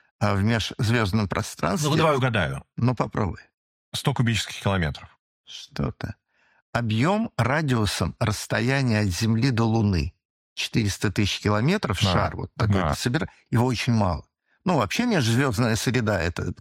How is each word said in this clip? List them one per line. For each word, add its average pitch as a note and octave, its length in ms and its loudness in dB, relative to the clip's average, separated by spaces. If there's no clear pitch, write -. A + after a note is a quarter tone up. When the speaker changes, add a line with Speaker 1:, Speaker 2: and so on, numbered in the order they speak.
Speaker 1:
А G2+ 160 2
в G2 80 2
межзвездном A2 840 0
пространстве - 600 -2
Speaker 2:
Ну, D#3 80 2
давай D#3+ 180 4
угадаю. G#2+ 480 -2
Speaker 1:
Ну, A#2+ 180 0
попробуй. - 440 -4
Speaker 2:
Сто - 200 -2
кубических A#2 480 0
километров. F2+ 480 -2
Speaker 1:
Что-то. - 680 -10
Объем A#2+ 680 0
радиусом A#2 840 0
расстояния A#2 840 0
от G#2 60 2
Земли A2+ 440 0
до A2+ 140 0
Луны. G#2 480 2
Четыреста G#2+ 560 -2
тысяч - 300 -2
километров A2 600 0
Speaker 2:
Да. F#2+ 100 2
Speaker 1:
шар F2+ 240 0
вот F2+ 200 -10
такой G#2 260 2
Speaker 2:
Да. D2+ 140 0
Speaker 1:
собира-, B2+ 320 -2
его A#2+ 140 2
очень B2 280 0
мало. F#2 300 2
Ну, F3+ 120 2
вообще B2 280 0
межзвездная A#2+ 680 2
среда — G#2+ 460 0
это F2 400 -4